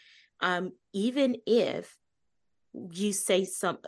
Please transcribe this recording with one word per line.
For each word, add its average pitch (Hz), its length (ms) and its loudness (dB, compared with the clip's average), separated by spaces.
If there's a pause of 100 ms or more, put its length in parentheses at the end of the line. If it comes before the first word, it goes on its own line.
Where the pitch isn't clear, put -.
(400)
Um, 180 320 0 (200)
even 247 440 2 (100)
if - 500 2 (920)
you 196 220 -2
say 190 320 2
some-, - 440 -4